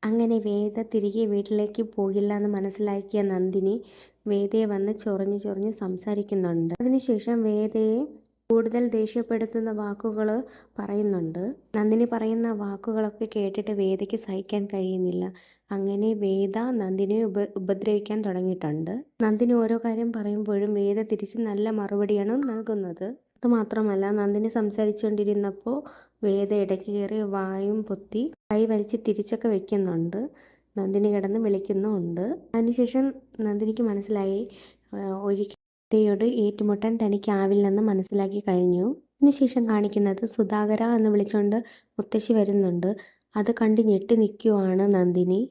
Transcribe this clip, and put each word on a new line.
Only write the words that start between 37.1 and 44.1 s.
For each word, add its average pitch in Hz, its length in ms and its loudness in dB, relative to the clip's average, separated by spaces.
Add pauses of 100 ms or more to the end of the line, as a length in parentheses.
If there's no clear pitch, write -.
മനസ്സിലാക്കി 196 580 0
കഴിഞ്ഞു. 180 480 2 (220)
അതിനുശേഷം 262 600 4
കാണിക്കുന്നത് 208 560 2
സുധാകര 214 580 0
എന്ന് 226 260 4
വിളിച്ചുകൊണ്ട് 208 480 2 (280)
മുത്തശ്ശി - 480 -2
വരുന്നുണ്ട്. 196 580 2 (440)
അത് 214 160 0
കണ്ട് 220 300 4
ഞെട്ടി 208 340 4